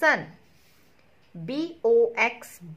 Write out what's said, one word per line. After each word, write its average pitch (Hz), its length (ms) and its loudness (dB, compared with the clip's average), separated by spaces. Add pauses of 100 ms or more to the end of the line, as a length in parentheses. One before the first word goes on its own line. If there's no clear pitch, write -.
sun, 277 220 0 (1120)
B 269 500 -8
ओ 226 100 4 (260)
X, - 380 -4 (180)